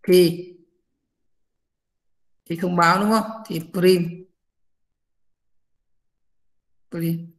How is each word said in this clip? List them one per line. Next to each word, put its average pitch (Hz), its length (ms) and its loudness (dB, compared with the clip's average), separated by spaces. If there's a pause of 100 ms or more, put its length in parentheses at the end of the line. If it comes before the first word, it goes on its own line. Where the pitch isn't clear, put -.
Thì, 180 500 2 (1900)
thì 170 160 -8
thông 180 140 -4
báo 170 240 4
đúng 208 120 0
không? 220 200 -2 (140)
Thì 165 160 -8 (120)
print. 180 540 0 (2750)
Print. 165 480 -6